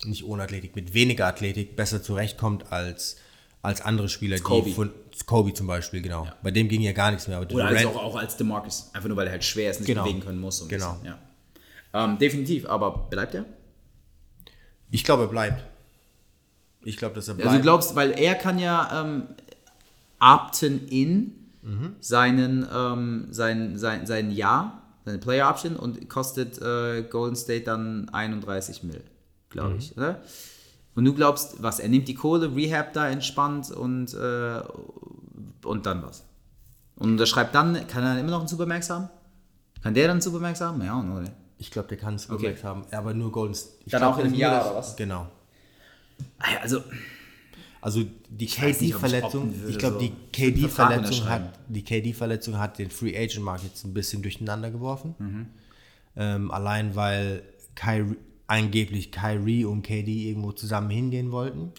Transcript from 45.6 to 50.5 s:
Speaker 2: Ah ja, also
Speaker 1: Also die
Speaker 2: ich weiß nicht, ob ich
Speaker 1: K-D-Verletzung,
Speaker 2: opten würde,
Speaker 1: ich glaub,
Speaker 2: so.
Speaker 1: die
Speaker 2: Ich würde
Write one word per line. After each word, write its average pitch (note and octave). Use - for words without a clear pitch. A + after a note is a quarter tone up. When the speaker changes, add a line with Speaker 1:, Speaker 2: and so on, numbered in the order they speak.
Speaker 2:
Ah -
ja, -
also B2
Speaker 1:
Also G#2+
die A2
Speaker 2:
ich -
weiß C#3
nicht, E3
ob F#2+
ich C3
Speaker 1:
K-D-Verletzung, B2
Speaker 2:
opten G2
würde, G#2
Speaker 1:
ich G#2
glaub, B2
Speaker 2:
so. G#2
Speaker 1:
die B2
Speaker 2:
Ich -
würde C3